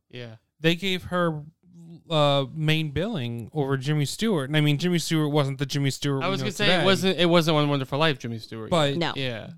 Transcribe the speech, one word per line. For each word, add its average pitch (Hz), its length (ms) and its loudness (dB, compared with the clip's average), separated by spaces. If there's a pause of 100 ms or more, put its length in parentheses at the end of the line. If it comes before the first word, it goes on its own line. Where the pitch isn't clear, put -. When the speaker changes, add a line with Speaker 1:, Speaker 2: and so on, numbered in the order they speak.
Speaker 1:
Yeah. 120 280 -16 (220)
Speaker 2:
They 160 140 4
gave 185 300 -4
her, 165 400 -2 (640)
uh, 143 360 2 (100)
main 156 340 2
billing 135 640 -4
over 139 240 0
Jimmy 147 280 0
Stewart. 160 440 -2
And 151 80 2
I 151 40 4
mean, 147 180 4
Jimmy 175 180 0
Stewart 156 340 0
wasn't 139 280 0
the 143 80 -2
Jimmy 139 240 0
Stewart 139 320 -2
Speaker 1:
I 175 40 0
Speaker 2:
we 190 40 0
Speaker 1:
was 196 80 -2
Speaker 2:
know 202 60 -2
Speaker 1:
gonna 208 80 -2
say 208 120 0
Speaker 2:
today. 185 160 4
Speaker 1:
it 143 40 2
wasn't, 185 340 2
it 175 80 4
wasn't 165 280 4
One 147 140 2
Wonderful 139 300 -2
Life, 156 180 2
Jimmy 117 220 -8
Stewart. 110 320 -10
Speaker 2:
But 147 260 2
Speaker 3:
No. 160 180 -2
Speaker 1:
Yeah. 127 420 -8